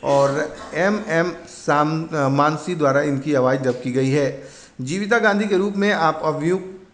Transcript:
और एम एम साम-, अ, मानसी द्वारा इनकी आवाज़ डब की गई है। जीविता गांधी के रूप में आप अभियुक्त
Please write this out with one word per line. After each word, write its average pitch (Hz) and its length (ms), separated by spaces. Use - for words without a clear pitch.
और 139 520
एम 196 340
एम 165 260
साम-, 156 680
अ, 143 120
मानसी 151 480
द्वारा 143 260
इनकी 147 320
आवाज़ 131 260
डब 127 240
की 123 80
गई 131 180
है। 139 340
जीविता 196 380
गांधी 208 260
के 196 120
रूप 202 200
में 202 160
आप 160 300
अभियुक्त 160 560